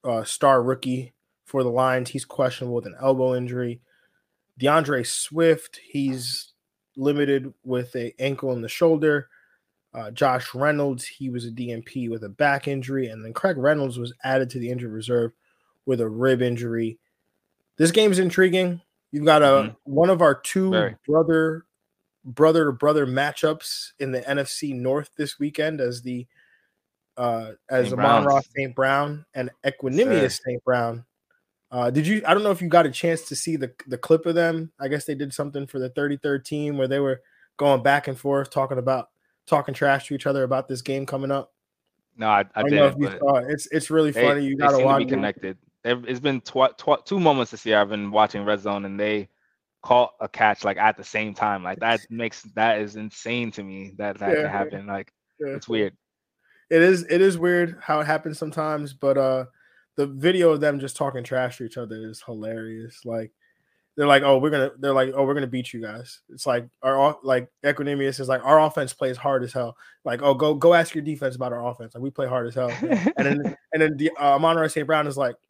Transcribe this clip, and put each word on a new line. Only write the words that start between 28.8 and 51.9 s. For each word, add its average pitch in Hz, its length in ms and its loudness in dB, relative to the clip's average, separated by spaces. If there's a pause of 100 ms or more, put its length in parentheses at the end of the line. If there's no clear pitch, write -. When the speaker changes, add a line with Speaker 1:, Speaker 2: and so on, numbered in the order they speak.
Speaker 1:
and 127 160 -6 (140)
Speaker 2:
Yes, 139 100 0
Speaker 1:
Equanimeous 143 600 0
Speaker 2:
sir. - 120 -10
Speaker 1:
Saint 123 200 -6
Brown. 120 400 0 (680)
Uh, 123 180 0
did 147 160 0
you, 208 220 0
I 165 60 6
don't 208 100 4
know 202 80 2
if 175 100 -2
you 175 60 -4
got 165 180 6
a 135 60 -2
chance 165 380 -2
to 143 60 -8
see 160 200 -4
the, 131 180 -6 (140)
the 131 100 -8
clip 160 280 2
of 165 100 0
them. 165 420 0
I 135 120 -8
guess 143 160 -4
they 147 100 -6
did 139 180 -8
something 143 340 -6
for 139 120 -8
the 127 100 -4
thirty-third 143 540 -4
team 147 340 -6
where 131 120 0
they 139 100 0
were 135 220 -2 (340)
going 139 260 4
back 143 260 2
and 131 100 -6
forth 139 320 -2
talking 135 280 -2
about, 127 320 -2 (360)
talking 143 280 0
trash 139 340 0
to 143 80 -6
each - 120 -10
other 139 160 0
about 131 240 -2
this 123 140 -6
game 135 240 -6
coming 135 260 -6
up. 139 220 -4 (640)
Speaker 2:
No, 110 120 -4
I, 101 140 4
I 101 40 -2 (100)
Speaker 1:
I 107 60 -2
don't 143 100 0
know 143 160 6
if 135 80 2
Speaker 2:
didn't, 143 60 -4
Speaker 1:
you 139 80 0
Speaker 2:
but 98 100 -10
Speaker 1:
saw 139 200 4
it. 131 120 -4
It's, 147 200 -8
it's 151 180 -4
really 156 220 2
Speaker 2:
they, 113 140 0
Speaker 1:
funny. 143 200 2
You 139 100 -2
Speaker 2:
they 139 60 -4
Speaker 1:
gotta 143 140 4
Speaker 2:
seem 127 60 4
to 131 40 4
Speaker 1:
watch 135 140 4
Speaker 2:
be - 60 -2
Speaker 1:
it. 127 40 -8
Speaker 2:
connected. 101 480 -4 (260)
There, 123 240 -2
it's 123 120 -6
been 135 220 -2
tw-, 131 360 0
tw-, - 280 0
two 196 140 -2
moments 143 320 2
this - 140 -16
year 107 160 4
I've 101 80 2
been 104 200 -6
watching 104 360 2
Red 104 160 0
Zone 101 240 -4
and 98 140 -10
they 104 280 -2 (560)
caught 123 360 4
a 107 100 -8
catch, 107 340 0
like, 98 140 -2
at 107 200 2
the 95 60 -18
same 107 300 -6
time. 101 300 -2
Like, 90 160 -8
that 113 200 0 (100)